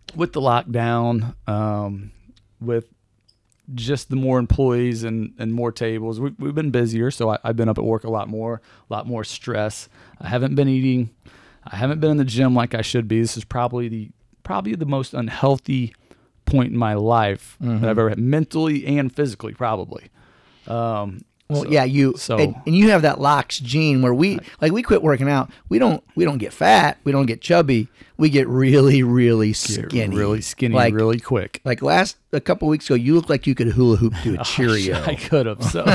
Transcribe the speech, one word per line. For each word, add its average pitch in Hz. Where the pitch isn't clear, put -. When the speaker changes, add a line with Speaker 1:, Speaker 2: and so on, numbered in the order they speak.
Speaker 1:
with 170
the 151
lockdown, 120
um, 104
with 117
just 123
the 131
more 131
employees 120
and, 113
and 113
more 120
tables, 113
we, 139
we've 143
been 156
busier. 120
So 113
I, 107
I've 117
been 113
up 107
at 110
work 110
a 113
lot 107
more, 110
a -
lot 107
more 113
stress. -
I -
haven't 135
been 139
eating. 131
I -
haven't 139
been 156
in 147
the 139
gym 127
like 120
I 110
should 117
be. 113
This 113
is 110
probably 120
the, 110
probably 196
the 165
most 135
unhealthy 131
point 131
in 120
my 110
life 104
Speaker 2:
Mm-hmm. 110
Speaker 1:
that 113
I've 107
ever 113
had, 104
mentally 151
and 139
physically, 113
probably. 110
Um, 110
Speaker 2:
Well, 143
Speaker 1:
so, -
Speaker 2:
yeah, 143
you 135
Speaker 1:
so 120
Speaker 2:
and, 98
and 160
you 214
have 175
that 143
Locks 139
gene 139
where 123
we, 180
Speaker 1:
Right. -
Speaker 2:
like, 160
we 233
quit -
working 139
out. 139
We -
don't, 214
we 175
don't 143
get 104
fat. 175
We 143
don't 139
get 113
chubby. 135
We 151
get 139
really, 135
really 120
Speaker 1:
Get 107
Speaker 2:
skinny. 107
Speaker 1:
really 104
skinny 117
Speaker 2:
Like, 117
Speaker 1:
really 110
quick. -
Speaker 2:
like 123
last, 170
a 147
couple 160
weeks 151
ago, 139
you 123
looked 165
like 135
you 135
could 156
hula 117
hoop 113
to 110
a -
Speaker 1:
<laughs> -
Oh, -
Speaker 2:
Cheerio. 107
Speaker 1:
I 151
could 135
have, 107
so. -